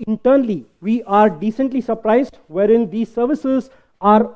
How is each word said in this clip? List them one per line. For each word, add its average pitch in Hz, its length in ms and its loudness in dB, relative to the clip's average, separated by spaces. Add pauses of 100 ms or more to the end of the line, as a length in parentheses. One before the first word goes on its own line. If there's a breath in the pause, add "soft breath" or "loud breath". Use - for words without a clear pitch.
internally 220 580 0 (160)
we 220 220 -2
are 208 260 4
decently 226 520 -4
surprised, 226 560 -2 (100)
wherein 202 420 0
these 220 240 -6
services 262 560 -2 (320 soft breath)
are 214 220 4 (120)